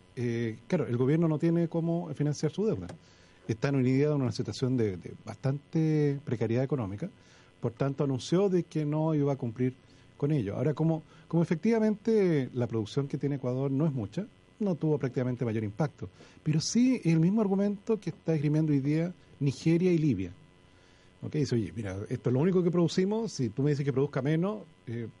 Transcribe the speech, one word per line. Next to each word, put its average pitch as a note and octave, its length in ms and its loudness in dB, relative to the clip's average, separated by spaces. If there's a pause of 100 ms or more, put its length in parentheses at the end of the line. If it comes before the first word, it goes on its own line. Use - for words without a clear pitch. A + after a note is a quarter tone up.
(160)
eh, A#2 420 -2 (100)
claro, D#3 200 0
el A#2+ 80 -2
gobierno D3+ 320 2
no D#3 100 2
tiene E3+ 300 2
cómo E3+ 460 -2
financiar D3 380 0
su G3+ 140 -2
deuda. G2 220 -2 (600)
Está C3+ 220 0
en C#3 60 0
una B2+ 140 4
idea C#3 200 4
de D3 60 2
una B2+ 160 0
situación B2 460 -2
de, G#2 180 0
de F#2 180 -12 (120)
bastante D3 1000 0
precariedad A#2 400 0
económica. B2+ 460 -4 (500)
Por A#2+ 140 -4
tanto, C#3+ 320 -2
anunció E3+ 420 0
de F3+ 160 0
que D#3 220 -4
no D#3 280 0
iba C#3+ 200 2
a B2+ 40 -4
cumplir B2 360 -2 (420)
con C#3+ 160 -2
ello. G#2 240 0
Ahora, C#3 180 0
como, D#3+ 300 0 (240)
como E3 160 2
efectivamente G#3 1120 2
la A#2+ 140 0
producción A2+ 420 -2
que D3+ 80 -4
tiene C#3+ 180 -2
Ecuador B2+ 340 -2
no C#3 160 2
es D#3+ 60 2
mucha, C3 340 -6 (340)
no F#3+ 160 0
tuvo D3+ 220 0
prácticamente B2+ 460 -2
mayor A2 220 -2
impacto. G#2 420 -4 (340)
Pero D#3 200 0
sí B3 420 2
el E3 160 4
mismo G3 220 4
argumento G3+ 580 0
que D#3 120 -8
está - 220 -4
esgrimiendo D3+ 380 2
hoy C#3 80 4
día D#3 340 0 (280)
Nigeria E3 500 2
y E3+ 60 4
Libia. G2 340 0 (920)
¿Ok? A2+ 120 -8
Dice, C#3+ 220 0
"Oye, G#2 200 -2
mira, G2 220 -6 (120)
esto B2 200 -4
es A#2+ 40 2
lo B2+ 60 2
único F3+ 240 2
que F3 80 0
producimos, F#3 640 0
si A#2+ 160 -2
tú C3 140 -2
me D3 80 4
dices C#3+ 120 -2
que C#3 80 -2
produzca C#3 300 0
menos, E3+ 380 0 (280)
eh, A#2 200 -6 (120)